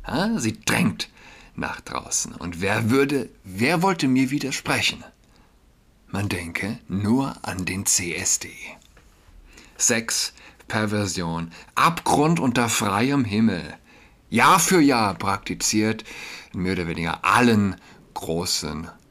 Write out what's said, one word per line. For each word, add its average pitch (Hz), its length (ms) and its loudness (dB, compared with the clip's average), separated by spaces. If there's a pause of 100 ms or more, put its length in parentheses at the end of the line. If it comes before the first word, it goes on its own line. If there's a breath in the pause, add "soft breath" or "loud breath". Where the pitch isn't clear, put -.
Ja, 190 320 -2
sie 113 200 -4
drängt - 500 0 (460 loud breath)
nach - 260 -6
draußen. - 520 -6
Und 82 260 -10
wer 107 300 0
würde, 139 400 2 (140)
wer 127 400 0
wollte 175 240 2
mir 131 240 4
widersprechen? 143 720 -4 (1040 soft breath)
Man 98 200 -4
denke 92 600 -6
nur 101 560 0
an 90 220 -6
den 98 200 -4
C 85 300 -2
S - 240 -2
D. 87 100 -12 (1300 soft breath)
Sex, - 560 0 (340 loud breath)
Perversion, 92 840 -2 (240 loud breath)
Abgrund 165 640 4
unter 123 280 2
freiem 117 580 0
Himmel. 98 500 0 (560 soft breath)
Jahr 143 280 6
für 180 220 4
Jahr 117 320 4
praktiziert 98 920 -2 (480 loud breath)
in 95 100 -6
mehr 92 120 0
oder 87 140 -2
weniger 82 360 -4
allen 104 520 4 (380 loud breath)
großen 82 760 -4 (220)